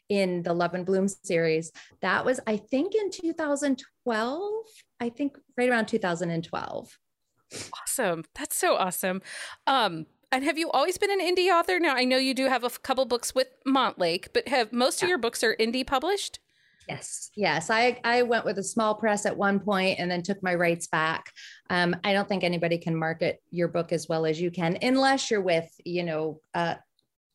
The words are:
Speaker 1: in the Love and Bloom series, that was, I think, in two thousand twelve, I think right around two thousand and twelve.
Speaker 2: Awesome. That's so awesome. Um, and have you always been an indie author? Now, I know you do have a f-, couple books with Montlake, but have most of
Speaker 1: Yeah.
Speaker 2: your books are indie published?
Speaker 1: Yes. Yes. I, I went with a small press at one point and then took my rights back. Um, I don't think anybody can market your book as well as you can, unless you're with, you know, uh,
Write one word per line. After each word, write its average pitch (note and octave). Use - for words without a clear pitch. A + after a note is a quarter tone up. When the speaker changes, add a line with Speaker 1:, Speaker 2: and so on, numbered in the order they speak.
Speaker 1:
in F#3
the E3+
Love F3
and F3+
Bloom F#3+
series, E3
that F#3+
was, B3+
I A3
think, D4
in G#4
two E4
thousand C#4+
twelve, D#4
I A#3+
think C#4
right B3
around A3+
two A3
thousand F3
and E3
twelve. -
Speaker 2:
Awesome. F3
That's D4
so -
awesome. F#3
Um, G3+
and C4
have D4+
you D#4+
always D#4+
been G4+
an G4
indie F4+
author? F4
Now, D#4
I B3+
know B3+
you C4
do C4
have B3+
a B3
f-, -
couple C4
books A#3+
with C4
Montlake, F#3+
but -
have A#3+
most B3
of F4+
Speaker 1:
Yeah. -
Speaker 2:
your F4+
books A#3
are A3+
indie A#3+
published? D#4
Speaker 1:
Yes. -
Yes. E3+
I, A#3
I A#3+
went A#3
with G#3
a G3
small G#3+
press G#3
at F#3
one G3
point F#3+
and F3
then F3
took G3
my F3+
rights E3+
back. D#3+
Um, F3
I G3+
don't G3+
think F#3+
anybody E3+
can E3+
market D#3+
your F3
book E3+
as D#3
well D#3+
as D#3+
you F3+
can, F3
unless C4+
you're G#3+
with, E3+
you F3
know, D#3
uh, E3+